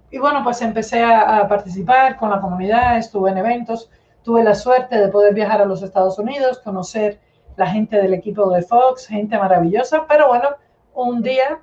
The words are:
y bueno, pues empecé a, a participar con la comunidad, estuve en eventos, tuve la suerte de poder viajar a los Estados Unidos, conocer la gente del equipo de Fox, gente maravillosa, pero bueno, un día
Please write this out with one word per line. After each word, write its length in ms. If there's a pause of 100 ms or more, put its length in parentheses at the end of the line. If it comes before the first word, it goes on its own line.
(120)
y 80
bueno, 240
pues 180
empecé 400
a, 380
a 80
participar 720
con 120
la 100
comunidad, 580
estuve 340
en 80
eventos, 500 (320)
tuve 220
la 100
suerte 440
de 100
poder 260
viajar 280
a 40
los 160
Estados 380
Unidos, 400
conocer 600 (360)
la 120
gente 300
del 160
equipo 380
de 100
Fox, 460
gente 320
maravillosa, 680
pero 200
bueno, 220 (440)
un 300
día 400